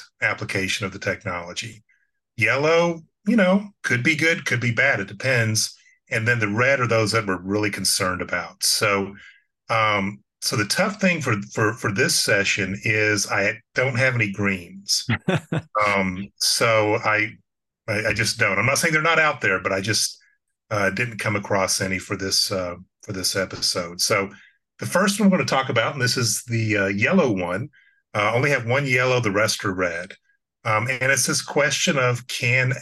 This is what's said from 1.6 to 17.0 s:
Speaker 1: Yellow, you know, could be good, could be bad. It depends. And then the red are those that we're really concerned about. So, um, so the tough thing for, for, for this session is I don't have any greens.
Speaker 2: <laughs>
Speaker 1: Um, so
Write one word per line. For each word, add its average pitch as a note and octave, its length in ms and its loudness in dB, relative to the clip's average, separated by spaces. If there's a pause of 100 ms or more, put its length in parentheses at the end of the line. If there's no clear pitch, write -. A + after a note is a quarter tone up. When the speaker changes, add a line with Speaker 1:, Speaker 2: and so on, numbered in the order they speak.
Speaker 1:
Yellow, D#3+ 640 2 (240)
you A#3 120 2
know, G3 320 4 (120)
could A#2+ 220 0
be D#3 140 2
good, D#3+ 280 0
could B2 140 -2
be A#2+ 120 0
bad. C3 280 0
It G3 80 -6
depends. A2+ 640 0 (380)
And A2+ 160 -2
then A#2+ 120 2
the G#2+ 100 0
red B2+ 320 2
are A#2+ 60 0
those A2 260 2
that A2+ 120 0
we're F2+ 160 -2
really G#2 300 0
concerned F#2 500 -2
about. - 420 -6
So, G2 520 0 (540)
um, G#2 500 0 (200)
so - 160 -4
the G#2 100 0
tough G3 360 -2
thing F3+ 180 2
for, B2 140 -2 (180)
for, A2 220 0
for A#2 180 -4
this C3 240 0
session G2 680 0
is G#2+ 440 2
I G#2+ 280 0 (180)
don't B2+ 240 0
have C3 160 2
any G#2+ 180 0
greens. G2 800 -2
Speaker 2:
<laughs> G#2 60 2 (680)
Speaker 1:
Um, G2 480 0
so A2 680 2